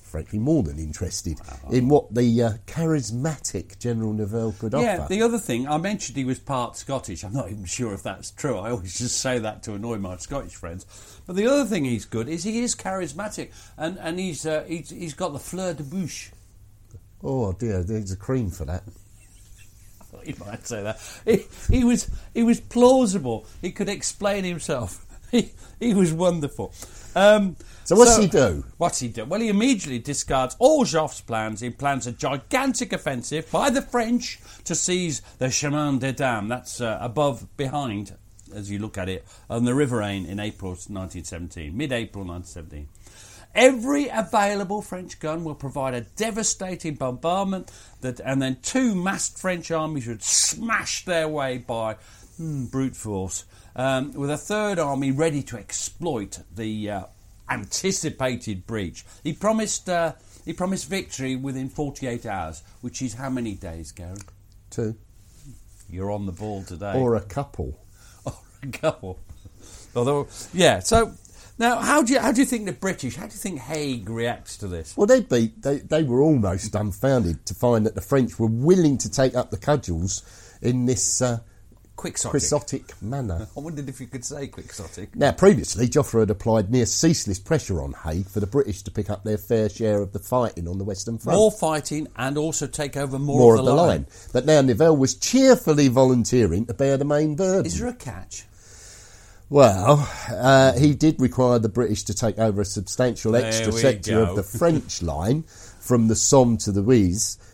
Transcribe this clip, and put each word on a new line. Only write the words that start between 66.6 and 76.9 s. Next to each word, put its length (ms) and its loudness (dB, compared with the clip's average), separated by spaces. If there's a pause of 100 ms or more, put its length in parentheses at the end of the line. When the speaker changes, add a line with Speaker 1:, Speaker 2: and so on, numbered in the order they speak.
Speaker 2:
today. 320 -10
Speaker 1:
Or 220 2
a 60 0
couple. 560 -8 (240)
Speaker 2:
<laughs> 240 -20
Or 80 -8 (280)
a 60 -12
couple. 500 -6 (760)
Although, 320 0 (280)
yeah, 260 6
so 320 2 (460)
now, 200 4
how 240 4
do 120 4
you, 60 6
how 120 2
do 80 4
you 60 6
think 200 -4
the 60 -4
British, 440 -4
how 100 -10
do 60 -12
you 60 -16
think 220 -8
Haig 500 -6
reacts 480 -6
to 100 -8
this? 280 -8
Speaker 1:
Well, 100 4
they'd 220 6
be, 300 4
they, 200 -2
they 240 0
were 200 4
almost 500 2
dumbfounded 760 0